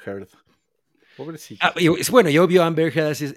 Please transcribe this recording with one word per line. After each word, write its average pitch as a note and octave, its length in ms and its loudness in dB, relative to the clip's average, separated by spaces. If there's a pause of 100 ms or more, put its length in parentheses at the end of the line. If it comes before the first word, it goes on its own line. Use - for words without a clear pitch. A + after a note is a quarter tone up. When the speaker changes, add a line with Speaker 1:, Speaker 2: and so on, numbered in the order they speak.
Speaker 1:
Heard. G2 220 -12 (880)
Pobrecita. D3+ 540 -6
Speaker 2:
Ah, - 100 -4
y, F3 80 4 (120)
es, - 120 -6
bueno, G#3+ 180 4
y C#3+ 80 2
obvio F3 260 4
Amber D#3+ 320 -2
Heard D#3 180 -2
hacia, C#3 240 -8